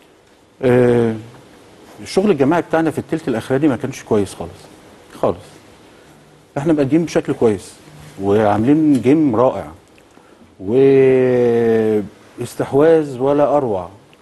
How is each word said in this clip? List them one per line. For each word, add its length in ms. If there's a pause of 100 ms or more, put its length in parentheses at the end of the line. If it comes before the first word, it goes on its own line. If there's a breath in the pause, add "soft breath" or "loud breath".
(600)
آه، 540 (840)
الشغل 300
الجماعي 300
بتاعنا 300
في 60
التلت 300
الأخراني 400
ما 80
كانش 280
كويس 300
خالص، 180 (720)
خالص. 160 (1200 loud breath)
احنا 160
مقدمين 320
بشكل 280
كويس 400 (480)
وعاملين 800
جيم 340
رائع 360 (2750 soft breath)
واستحواذ 800
ولا 380
أروع 320 (320)